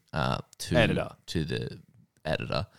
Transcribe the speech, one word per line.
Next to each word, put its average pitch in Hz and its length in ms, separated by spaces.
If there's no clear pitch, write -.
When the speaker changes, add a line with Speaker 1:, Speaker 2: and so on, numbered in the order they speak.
Speaker 1:
uh, 65 240
to - 180
Speaker 2:
Editor. 95 320
Speaker 1:
to 82 160
the 62 360
editor. - 440